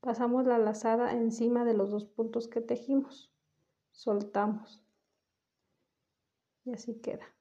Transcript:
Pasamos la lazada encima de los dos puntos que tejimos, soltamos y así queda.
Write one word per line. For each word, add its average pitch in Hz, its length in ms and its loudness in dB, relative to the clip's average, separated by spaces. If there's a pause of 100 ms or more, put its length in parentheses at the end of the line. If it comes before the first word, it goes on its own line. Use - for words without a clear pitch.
Pasamos 240 460 2
la 247 120 4
lazada 226 560 2
encima 233 500 2
de 226 100 4
los 202 160 2
dos 208 140 -4
puntos 226 420 -4
que - 140 -4
tejimos, 269 720 -2 (580)
soltamos 208 920 -4 (1800)
y 247 80 -6
así - 280 -8
queda. - 260 -8 (140)